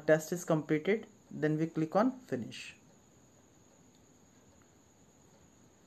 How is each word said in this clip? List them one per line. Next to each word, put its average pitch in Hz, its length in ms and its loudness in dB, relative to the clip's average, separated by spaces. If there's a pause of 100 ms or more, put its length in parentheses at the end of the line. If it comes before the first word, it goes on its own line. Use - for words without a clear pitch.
test 160 260 4
is 175 100 -6
completed, 156 600 0 (380)
then 151 160 2
we 160 80 0 (100)
click 156 200 -2
on 226 140 4 (200)
finish। 131 320 -6 (3250)